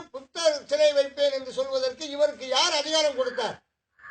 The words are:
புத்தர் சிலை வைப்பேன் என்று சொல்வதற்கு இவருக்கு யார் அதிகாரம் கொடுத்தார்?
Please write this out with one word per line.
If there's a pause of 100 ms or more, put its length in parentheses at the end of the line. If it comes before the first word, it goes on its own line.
(100)
புத்தர்
சிலை
வைப்பேன்
என்று
சொல்வதற்கு
இவருக்கு
யார்
அதிகாரம்
கொடுத்தார்? (540)